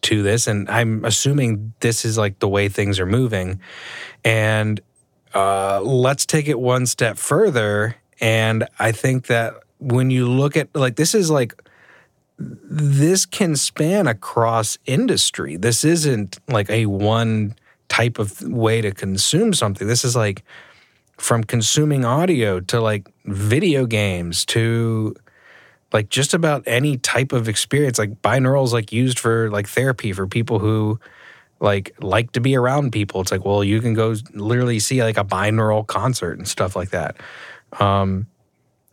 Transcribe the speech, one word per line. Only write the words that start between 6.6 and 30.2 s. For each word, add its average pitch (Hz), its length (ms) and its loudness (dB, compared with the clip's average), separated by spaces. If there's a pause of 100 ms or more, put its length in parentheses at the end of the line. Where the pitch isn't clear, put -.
one 127 260 2
step 117 320 -2
further. 113 800 2 (240)
And 110 480 2 (100)
I 117 140 0
think 131 340 0
that 117 280 -2 (260)
when 131 320 2
you 127 160 2
look 139 280 2
at, 151 200 -2
like, 127 180 0
this 156 180 0
is, 196 160 2
like, 135 320 0 (760)
this 147 880 0
can 165 300 0
span 170 500 0
across 113 800 0
industry. 127 720 0
This 113 280 0
isn't, 147 540 0 (100)
like, 107 220 0
a 110 160 2
one 107 680 0 (320)
type 117 300 0
of 101 240 -6
way 113 380 0
to 104 120 -2
consume 107 600 0
something. 101 360 -2
This 127 160 0
is, 120 100 0
like, 107 300 -2 (720)
from 117 260 0
consuming 135 600 2
audio 123 540 2
to, 92 220 -2
like, 107 280 0 (180)
video 127 600 2
games 92 600 -2
to, 113 680 0 (760)
like, 107 160 0
just - 260 0
about 156 320 2
any 131 300 2
type 131 360 -2
of 117 160 0
experience. 135 480 0
Like, 107 260 -4
binaural's, 131 500 2
like, 117 180 -2
used 123 300 0
for, 113 300 0
like, 104 180 -4
therapy 127 440 -2
for 95 140 -4